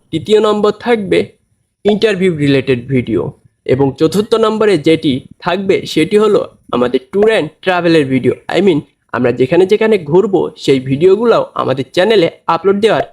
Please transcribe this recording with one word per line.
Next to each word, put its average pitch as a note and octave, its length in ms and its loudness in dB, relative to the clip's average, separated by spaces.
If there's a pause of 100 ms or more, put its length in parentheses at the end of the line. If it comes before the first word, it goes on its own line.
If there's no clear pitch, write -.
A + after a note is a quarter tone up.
(100)
তৃতীয় G#3 360 0
নম্বর G#3 260 0 (140)
থাকবে G3+ 320 -2 (760)
ইন্টারভিউ G3 400 0 (120)
রিলেটেড C3+ 360 0 (140)
ভিডিও A#2 280 -2 (500)
এবং C3+ 140 2 (140)
চতুর্থ F3+ 320 0 (140)
নম্বরে G#3+ 280 0 (140)
যেটি D#3+ 240 0 (320)
থাকবে F#3+ 320 -2 (160)
সেটি E3 300 0
হলো G#3+ 180 2 (360)
আমাদের B2 240 0 (120)
tour G3+ 160 2 (100)
and D#3 100 -4 (160)
ট্রাভেলের E3+ 480 2
ভিডিও। B2+ 220 0 (220)
I E3+ 100 0
mean E3 120 2 (380)
আমরা B2 140 0 (100)
যেখানে E3+ 320 2
যেখানে A3 240 0 (140)
ঘুরবো F#3+ 300 2 (240)
সেই C3+ 160 2 (100)
ভিডিওগুলোও F#3+ 540 2 (180)
আমাদের C3 240 -4 (100)
চ্যানেলে F#3 320 2 (260)
আপলোড F#3+ 300 0
দেওয়ার F#3 280 2